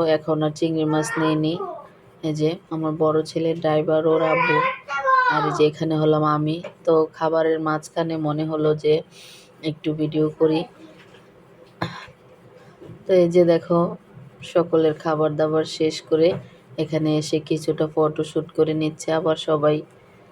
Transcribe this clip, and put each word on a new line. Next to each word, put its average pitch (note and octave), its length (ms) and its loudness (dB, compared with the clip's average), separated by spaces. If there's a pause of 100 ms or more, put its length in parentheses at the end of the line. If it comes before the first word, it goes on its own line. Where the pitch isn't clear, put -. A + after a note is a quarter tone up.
এখন D#3 400 0
আর D3+ 120 0
চিংড়ি D#3+ 300 -2
মাছ D#3 220 0 (100)
নেয়নি। D#3 360 0 (720)
এই D#3+ 100 -4
যে D3+ 160 0 (200)
আমার D#3+ 280 -4
বড় D#3 260 2
ছেলে D#3+ 300 -4
ড্রাইভার, D#3 540 0
ওর D#3+ 160 2
আব্বু, A#4+ 340 2 (720)
আর A4+ 140 0
এই - 100 -2
যে D3+ 100 2
এখানে D#3+ 320 -2
হলাম D#3 260 2
আমি। D3+ 320 0 (280)
তো E3 100 2 (200)
খাবারের D#3+ 460 0
মাঝখানে D#3+ 580 -4
মনে D3+ 280 -2
হলো D#3 300 0
যে D3+ 180 2 (680)
একটু D#3+ 300 -6
ভিডিও D#3 360 -2
করি। D#3 300 2 (2500)
তো - 120 -4
এই F3 160 6
যে F3 160 6
দেখো E3+ 340 2 (640)
সকলের D#3+ 500 2
খাবার D#3 420 -2
দাবার D#3 300 0
শেষ D#3+ 360 -2
করে D#3+ 260 2 (500)
এখানে D#3 400 -2
এসে D3+ 220 -2
কিছুটা D#3 480 -2
ফটোশ্যুট D#3 640 -2
করে D#3 220 0
নিচ্ছে D#3 380 -4
আবার D#3+ 260 0
সবাই। D3+ 400 0 (540)